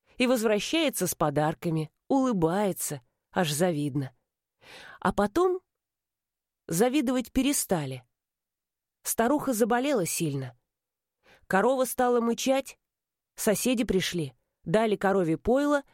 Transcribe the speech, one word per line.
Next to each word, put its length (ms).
И 80
возвращается 800
с 80
подарками, 760
улыбается. 920
Аж 180
завидно. 640
А 120
потом 480
завидовать 640
перестали. 720
Старуха 520
заболела 520
сильно. 500
Корова 380
стала 360
мычать. 580
Соседи 500
пришли. 500
Дали 320
корове 400
пойло, 460